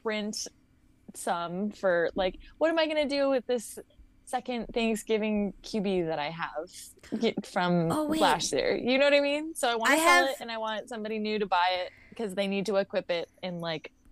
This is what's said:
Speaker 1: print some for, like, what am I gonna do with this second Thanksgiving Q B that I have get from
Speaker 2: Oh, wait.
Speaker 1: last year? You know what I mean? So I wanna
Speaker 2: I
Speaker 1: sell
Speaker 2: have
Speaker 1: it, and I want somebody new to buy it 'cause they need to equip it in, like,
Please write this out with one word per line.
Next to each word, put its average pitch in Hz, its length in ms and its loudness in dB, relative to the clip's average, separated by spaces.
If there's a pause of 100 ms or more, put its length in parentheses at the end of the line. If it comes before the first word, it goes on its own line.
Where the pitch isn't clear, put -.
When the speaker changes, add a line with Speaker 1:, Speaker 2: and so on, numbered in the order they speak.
Speaker 1:
print 214 440 -4 (680)
some 185 560 -4
for, 175 440 2
like, 185 240 -2 (200)
what 320 120 4
am 330 80 2
I 320 80 4
gonna 302 220 0
do 277 220 2
with 262 160 0
this 247 320 -4 (480)
second 240 460 -4
Thanksgiving 214 800 0 (100)
Q - 200 -4
B 185 200 0
that 160 160 -2
I 147 120 -4
have 165 400 -8 (500)
get 220 260 0
from 175 440 2
Speaker 2:
Oh, 302 160 0
wait. 311 140 0
Speaker 1:
last 170 320 2
year? 147 240 0
You 254 220 0
know 277 80 4
what 285 80 4
I 285 60 6
mean? 294 340 -2
So 262 140 -2
I 233 60 0
wanna 233 200 2
Speaker 2:
I - 20 2
Speaker 1:
sell 320 100 4
Speaker 2:
have 349 240 6
Speaker 1:
it, 294 100 -6
and 233 120 -10
I 226 60 -6
want 220 300 -6
somebody 220 300 -4
new 214 220 0
to 214 60 0
buy 180 200 4 (180)
it - 60 -10 (260)
'cause 208 180 -6
they 196 120 0
need 196 200 -2
to 208 100 0
equip 196 340 -2
it 170 180 -2 (140)
in, 175 180 -6
like, 165 300 -8 (220)